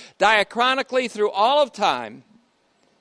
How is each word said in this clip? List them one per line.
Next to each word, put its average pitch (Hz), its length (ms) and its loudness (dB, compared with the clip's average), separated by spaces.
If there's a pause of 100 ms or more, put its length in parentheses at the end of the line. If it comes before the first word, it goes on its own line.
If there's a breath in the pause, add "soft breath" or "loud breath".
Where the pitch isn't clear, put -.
(180 loud breath)
diachronically 240 960 0
through 208 180 -2
all 247 320 2
of 269 120 -2
time, 131 500 -4 (760)